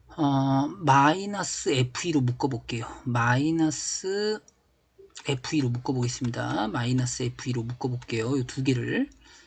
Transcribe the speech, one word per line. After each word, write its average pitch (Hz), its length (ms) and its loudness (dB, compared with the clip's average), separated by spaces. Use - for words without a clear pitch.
어, 135 520 4
마이너스 170 1000 2
에프 131 380 0
이로 151 140 2
묶어볼게요. 120 640 -2
마이너스 160 1300 0
에프 139 280 -2
이로 135 140 2
묶어보겠습니다. 123 1000 -2
마이너스 127 560 0
에프 123 260 -6
이로 120 140 -2
묶어볼게요. 123 760 -4
요 127 80 0
두 131 180 -6
개를. 135 460 0